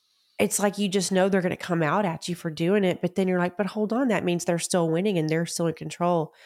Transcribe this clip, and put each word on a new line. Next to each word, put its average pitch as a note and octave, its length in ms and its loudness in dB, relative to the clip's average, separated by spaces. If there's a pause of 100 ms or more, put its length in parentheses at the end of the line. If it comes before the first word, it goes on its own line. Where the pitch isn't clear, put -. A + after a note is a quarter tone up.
(400)
it's G3+ 200 0
like, G3+ 180 0
you G3+ 100 0
just F#3 240 0
know F#3+ 160 4
they're F#3+ 140 2
gonna F#3 160 -2
come E3+ 260 -2
out F#3 220 2
at E3 240 -6
you E3+ 60 -4
for - 140 -8
doing F3 360 2
it, F3+ 160 0
but F3+ 140 -2
then F#3+ 120 2
you're F3+ 120 2
like, F3 180 -2
"But G3+ 80 -2
hold G#3+ 260 -2
on, B3+ 160 0
that F3+ 160 2
means F3 220 0
they're F3 140 0
still E3+ 300 0
winning F3+ 280 0
and D#3 100 2
they're E3 180 0
still E3+ 220 -2
in D#3 60 -2
control." E3 600 -2 (120)